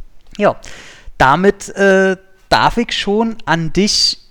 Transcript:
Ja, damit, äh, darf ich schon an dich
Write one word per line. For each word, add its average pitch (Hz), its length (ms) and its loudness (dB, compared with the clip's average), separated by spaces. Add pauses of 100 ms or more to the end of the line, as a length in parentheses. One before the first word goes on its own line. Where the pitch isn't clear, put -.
(380)
Ja, 196 180 2 (640)
damit, 175 580 2
äh, 190 400 2 (320)
darf 135 300 2
ich 233 180 -4
schon 220 480 -2
an 160 300 -2
dich - 440 0 (120)